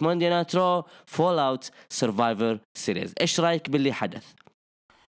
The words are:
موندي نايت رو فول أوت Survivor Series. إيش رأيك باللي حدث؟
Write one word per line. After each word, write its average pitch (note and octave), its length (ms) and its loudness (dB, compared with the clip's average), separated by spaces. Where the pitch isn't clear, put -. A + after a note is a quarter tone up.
موندي E3+ 280 2
نايت E3+ 260 0
رو F3+ 300 2
فول E3+ 340 0
أوت C3 320 -2
Survivor A2+ 680 0
Series. F#2+ 440 -4
إيش E3 180 0
رأيك E3 300 0
باللي C#3 240 2
حدث؟ - 400 -8